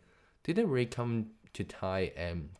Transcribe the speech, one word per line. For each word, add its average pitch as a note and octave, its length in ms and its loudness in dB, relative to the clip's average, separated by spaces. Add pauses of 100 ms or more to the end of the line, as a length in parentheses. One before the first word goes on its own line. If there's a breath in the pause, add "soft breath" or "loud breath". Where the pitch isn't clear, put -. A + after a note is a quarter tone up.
(440 soft breath)
didn't A3 280 2
really B2 160 4
come A#2 400 0 (260)
to G#2 100 -4
Thai F#2+ 540 0
and E2+ 320 -4 (100)